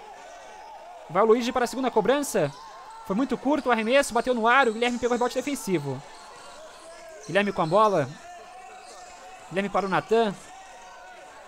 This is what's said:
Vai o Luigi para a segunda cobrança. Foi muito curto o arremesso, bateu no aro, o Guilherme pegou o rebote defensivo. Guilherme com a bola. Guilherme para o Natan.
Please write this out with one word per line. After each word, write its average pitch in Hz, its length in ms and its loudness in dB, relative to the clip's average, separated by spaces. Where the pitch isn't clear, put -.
Vai 185 140 4
o - 20 4
Luigi 233 240 6
para 240 140 2
a - 20 -2
segunda 247 240 -2
cobrança. 214 640 2
Foi 190 100 0
muito 254 200 0
curto 277 320 0
o 247 40 4
arremesso, 233 420 2
bateu 233 180 2
no 226 140 2
aro, 247 240 6
o 214 40 -2
Guilherme 240 260 -2
pegou 247 160 0
o - 20 -2
rebote 247 160 0
defensivo. 175 680 -2
Guilherme 196 260 2
com 196 100 0
a 165 40 2
bola. 185 420 6
Guilherme 196 200 -2
para 196 180 0
o - 20 -2
Natan. 202 440 2